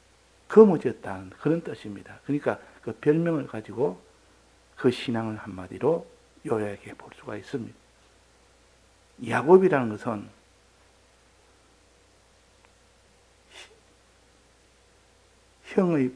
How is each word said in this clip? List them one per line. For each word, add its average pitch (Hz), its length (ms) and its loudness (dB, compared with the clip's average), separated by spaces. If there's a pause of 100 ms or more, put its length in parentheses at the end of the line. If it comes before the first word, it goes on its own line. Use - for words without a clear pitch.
(480)
거머쥐었다는 120 920 4
그런 160 240 -2
뜻입니다. - 640 -14
그러니까 139 340 -2 (220)
그 113 120 -8
별명을 160 540 0
가지고 117 540 -6 (760)
그 - 160 2
신앙을 113 460 -4
한마디로 104 680 -4 (400)
요약해 104 500 -6
볼 - 200 -20
수가 110 220 -14
있습니다. 110 400 -10 (1500)
야곱이라는 135 640 6
것은 104 400 -8 (4000)
형의 160 520 2